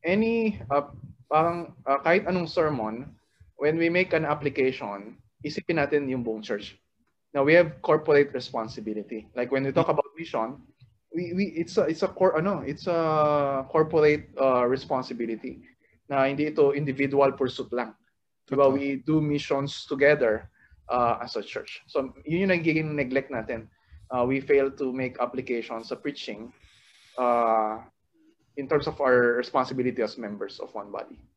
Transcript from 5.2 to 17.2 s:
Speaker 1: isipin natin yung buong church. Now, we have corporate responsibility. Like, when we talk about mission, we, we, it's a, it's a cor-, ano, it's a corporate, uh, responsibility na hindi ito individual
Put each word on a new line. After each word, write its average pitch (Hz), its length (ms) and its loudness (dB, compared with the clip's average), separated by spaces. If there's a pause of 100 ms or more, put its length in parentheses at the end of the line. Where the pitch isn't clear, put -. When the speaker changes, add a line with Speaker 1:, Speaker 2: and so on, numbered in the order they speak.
Speaker 1:
isipin 160 360 -4
natin 143 320 0
yung 127 120 -4
buong 110 200 -6
church. 104 320 -8 (560)
Now, 139 120 0
we 151 120 6
have 170 280 4
corporate 151 480 4
responsibility. 110 1040 -8
Like, 123 160 -4
when 135 120 0
we 135 80 -2
talk 165 200 2
about 156 240 0
mission, 135 440 -6 (520)
we, 170 200 -6
we, 185 240 -2
it's 165 200 -4
a, 180 120 2
it's 160 160 -2
a 190 80 -2
cor-, 185 240 2
ano, 170 280 -2
it's 147 240 -8
a 151 840 2
corporate, 156 640 4
uh, 127 320 4
responsibility 127 960 -4 (440)
na 135 200 2
hindi 143 200 0
ito 151 240 4
individual 139 640 2